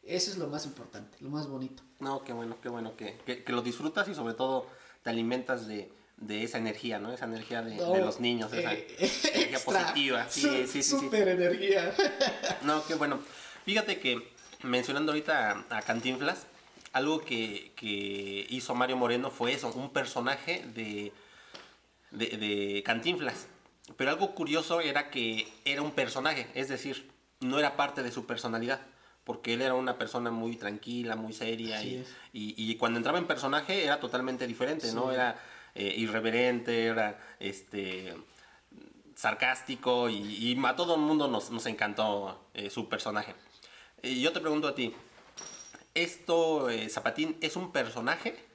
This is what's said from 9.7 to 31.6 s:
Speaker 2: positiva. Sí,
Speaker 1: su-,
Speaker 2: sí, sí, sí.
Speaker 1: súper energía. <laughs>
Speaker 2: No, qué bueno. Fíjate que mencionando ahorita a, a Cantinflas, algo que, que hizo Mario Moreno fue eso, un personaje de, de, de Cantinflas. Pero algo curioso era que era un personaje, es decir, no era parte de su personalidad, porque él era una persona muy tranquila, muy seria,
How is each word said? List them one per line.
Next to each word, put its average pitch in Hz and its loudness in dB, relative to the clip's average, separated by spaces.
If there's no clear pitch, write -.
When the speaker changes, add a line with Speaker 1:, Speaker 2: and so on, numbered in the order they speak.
Speaker 2:
positiva. 135 2
Sí, - 4
Speaker 1:
su-, 294 6
Speaker 2:
sí, 254 4
sí, 277 0
sí. 277 4
Speaker 1:
súper 220 4
energía. 180 4
<laughs> - -4
Speaker 2:
No, 151 2
qué 160 -2
bueno. 147 2
Fíjate 202 2
que 120 0
mencionando 135 2
ahorita 139 2
a, 113 0
a 110 -2
Cantinflas, 127 0
algo 147 2
que, 113 -4
que 101 -4
hizo 127 -2
Mario 127 2
Moreno 120 2
fue 120 0
eso, 135 -4
un 127 -6
personaje 135 -2
de, 104 -6
de, 110 -4
de 101 0
Cantinflas. 135 0
Pero 131 2
algo 190 0
curioso 160 2
era 143 0
que 113 -2
era 143 0
un 151 -2
personaje, 135 0
es 131 -2
decir, 135 -6
no 127 2
era 143 4
parte 139 0
de 120 -2
su 120 -6
personalidad, 117 -2
porque 117 -2
él 123 0
era 131 4
una 127 2
persona 120 -2
muy 113 -2
tranquila, 110 -4
muy 110 -6
seria, 113 -4